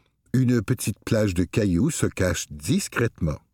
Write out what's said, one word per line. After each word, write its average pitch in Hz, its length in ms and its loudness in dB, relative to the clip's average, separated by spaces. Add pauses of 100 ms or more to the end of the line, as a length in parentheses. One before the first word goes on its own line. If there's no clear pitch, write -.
(320)
une 123 280 2
petite - 460 -4
plage 107 260 2
de 90 120 0
cailloux 101 460 2
se - 140 -4
cache 90 460 0
discrètement. 85 880 -2 (140)